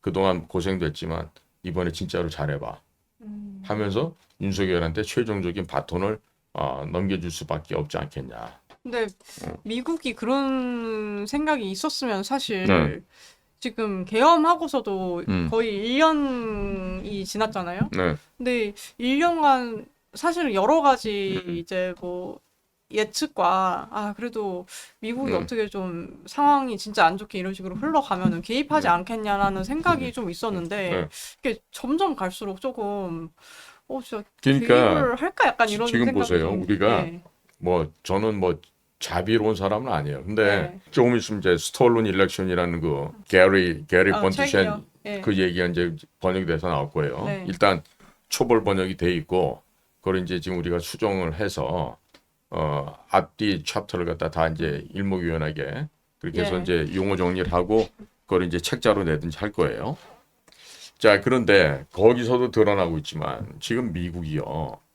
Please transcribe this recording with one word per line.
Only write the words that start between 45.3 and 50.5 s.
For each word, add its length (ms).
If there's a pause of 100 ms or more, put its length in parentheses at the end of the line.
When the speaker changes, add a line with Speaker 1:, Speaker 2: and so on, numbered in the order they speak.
Speaker 1:
얘기가 300
이제 280 (260)
번역이 260
돼서 220
나올 220
거예요. 340
Speaker 2:
네. 240
Speaker 1:
일단 340 (460)
초벌 360
번역이 320
돼 180
있고 480 (380)
그걸 220
이제 180
지금 180